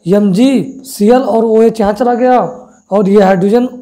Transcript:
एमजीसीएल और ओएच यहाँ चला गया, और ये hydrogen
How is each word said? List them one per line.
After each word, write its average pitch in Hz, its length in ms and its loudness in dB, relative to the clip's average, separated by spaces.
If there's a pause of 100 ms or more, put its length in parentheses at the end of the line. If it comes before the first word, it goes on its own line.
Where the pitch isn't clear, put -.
एमजीसीएल 208 1160 0
और 220 220 -2
ओएच 220 360 2
यहाँ 202 120 0
चला 240 220 -2
गया, 254 240 0 (520)
और 196 180 0
ये 208 120 4
hydrogen 196 460 0 (140)